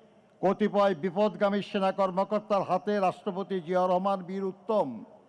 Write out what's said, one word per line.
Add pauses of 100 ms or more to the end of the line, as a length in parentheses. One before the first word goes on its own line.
(420)
কতিপয়
বিপদগামী
সেনা
কর্মকর্তার
হাতে
রাষ্ট্রপতি
জিয়াউর
রহমান
বীর
উত্তম (260)